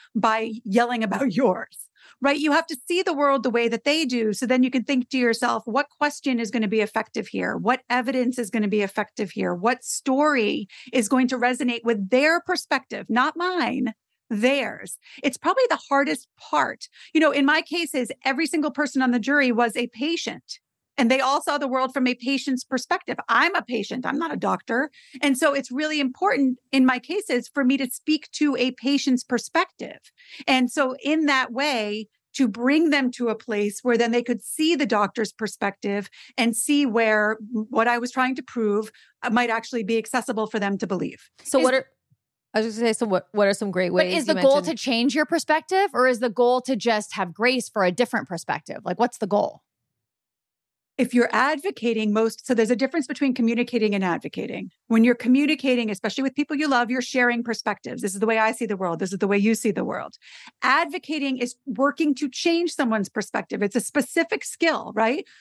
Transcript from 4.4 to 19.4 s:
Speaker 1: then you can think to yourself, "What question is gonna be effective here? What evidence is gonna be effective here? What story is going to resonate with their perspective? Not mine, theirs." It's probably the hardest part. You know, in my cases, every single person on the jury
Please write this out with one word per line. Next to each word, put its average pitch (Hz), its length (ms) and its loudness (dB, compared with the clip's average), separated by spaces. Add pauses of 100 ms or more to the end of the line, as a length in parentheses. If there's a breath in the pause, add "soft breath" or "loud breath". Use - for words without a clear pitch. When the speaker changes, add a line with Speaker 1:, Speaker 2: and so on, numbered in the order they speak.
Speaker 1:
then 254 160 4
you 254 80 4
can 254 140 0
think 262 260 -2
to 269 80 -2
yourself, 233 480 0
"What 254 240 -2
question 285 500 -2
is 226 120 -4
gonna 220 160 -2
be 220 120 0
effective 214 500 -4
here? 180 280 -4
What 226 320 0
evidence 247 480 0
is 220 140 -4
gonna 214 160 0
be 208 160 0
effective 202 480 -6
here? 185 240 -2
What 233 280 -2
story 262 840 0 (260 loud breath)
is 214 160 0
going 254 200 4
to 254 100 -4
resonate 247 440 -2
with 214 280 0
their 302 280 4
perspective? - 720 -4
Not 254 260 0
mine, 320 600 -2 (340)
theirs." 226 720 -2 (240 loud breath)
It's 277 140 -4
probably 415 340 0
the 285 80 0 (100)
hardest 285 380 0 (100)
part. - 500 -4 (280 loud breath)
You 311 40 6
know, 311 120 4
in 277 140 2
my 311 180 4
cases, 311 480 -4 (120)
every 269 220 0
single 311 260 -2
person 277 300 -2
on 254 80 4
the 240 100 2
jury 269 320 2